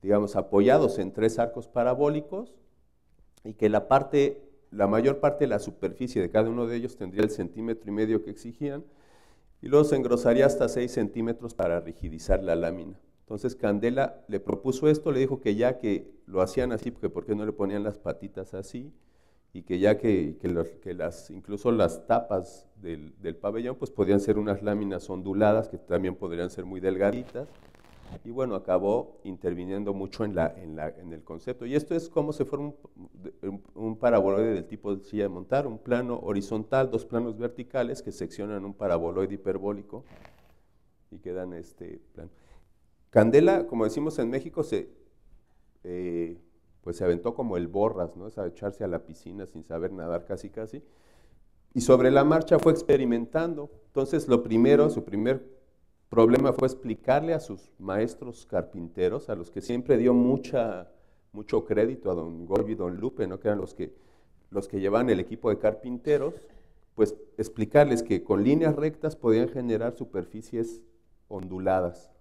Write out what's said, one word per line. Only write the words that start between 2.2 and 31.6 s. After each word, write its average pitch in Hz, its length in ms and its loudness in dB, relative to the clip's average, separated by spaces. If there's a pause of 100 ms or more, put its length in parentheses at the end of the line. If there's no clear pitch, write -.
y 110 100 -12
que 107 160 2
la 104 180 2
parte, 139 640 2 (220)
la 101 160 2
mayor 120 320 2
parte 147 240 2
de 135 60 0
la 104 100 0
superficie 107 640 -4
de 87 100 0
cada 110 180 4
uno 120 160 -2
de 117 120 -4
ellos 120 180 -6
tendría 95 260 -4
el 107 80 4
centímetro 107 640 -6
y - 20 -4
medio 110 300 0
que - 80 -12
exigían 139 520 -10 (800)
y - 60 -12
luego 147 160 6
se 147 140 2
engrosaría 123 500 4
hasta 127 200 2
seis 123 260 -4
centímetros 117 600 -4
para 87 260 0
rigidizar 82 640 -4
la 87 120 0
lámina. 85 440 -4 (220)
Entonces 117 340 -6
Candela 120 720 0
le 101 120 -4
propuso 131 480 0
esto, 151 240 4
le 131 80 2
dijo 135 200 0
que 104 140 0
ya 120 240 2
que 104 320 -2 (160)
lo 92 160 0
hacían 123 300 0
así, 113 180 -6
porque 104 200 -6
¿por 87 160 -8
qué 107 100 -2
no 104 100 -6
le 107 60 -4
ponían 101 320 -4
las 104 160 -6
patitas - 560 -10
así? 123 360 -12 (640)
Y 90 100 -16
que 90 140 -4
ya 101 220 4
que, 87 420 2
que 92 60 -4
los, 85 200 0 (140)
que 90 140 -10
las, 85 340 -8
incluso 101 420 -4
las 101 360 0
tapas 101 600 -2 (140)
del, 80 400 -12
del 85 140 -6
pabellón, 113 400 -6
pues - 160 -10
podían 101 280 4
ser 104 200 2
unas 101 240 -2
láminas 101 480 -4
onduladas 104 580 2
que - 80 -12
también 90 380 -2
podrían 90 340 -6
ser 90 160 -10
muy 92 140 -10
delgaditas. 104 680 -2 (760)
Y 117 60 -12
bueno, 123 240 -2
acabó 95 680 0
interviniendo 92 680 -6
mucho 98 320 -6
en 98 80 -4
la, 82 240 0
en 82 180 -14
la, 78 140 -6
en 82 240 -16
el 78 100 -16
concepto. 120 440 -10